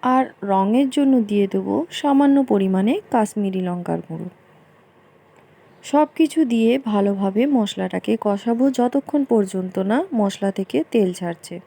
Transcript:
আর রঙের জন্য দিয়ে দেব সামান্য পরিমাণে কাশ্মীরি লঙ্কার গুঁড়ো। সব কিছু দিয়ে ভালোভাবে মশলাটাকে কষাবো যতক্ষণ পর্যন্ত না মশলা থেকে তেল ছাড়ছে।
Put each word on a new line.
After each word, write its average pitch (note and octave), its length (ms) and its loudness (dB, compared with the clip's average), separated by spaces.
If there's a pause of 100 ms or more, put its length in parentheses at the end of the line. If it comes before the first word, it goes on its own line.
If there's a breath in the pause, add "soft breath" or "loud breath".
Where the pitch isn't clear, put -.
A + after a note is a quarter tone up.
আর B3+ 240 2 (180)
রঙের G3+ 460 2
জন্য C4+ 320 2
দিয়ে G3+ 260 0
দেব F#3+ 200 -4 (240)
সামান্য C#4 520 2
পরিমাণে G3 500 2 (180)
কাশ্মীরি G3+ 500 -2
লঙ্কার F3 460 -4
গুঁড়ো। E3 200 -10 (1600)
সব D4 240 2 (100)
কিছু D#4+ 280 2
দিয়ে A#3 400 2
ভালোভাবে G3+ 600 0
মশলাটাকে G#3 760 -2
কষাবো A#3 500 0
যতক্ষণ C4 520 0
পর্যন্ত F#3+ 560 -2
না G3+ 180 0 (160)
মশলা G3+ 380 -2
থেকে A3 400 -4
তেল G3 220 2
ছাড়ছে। F3 540 -10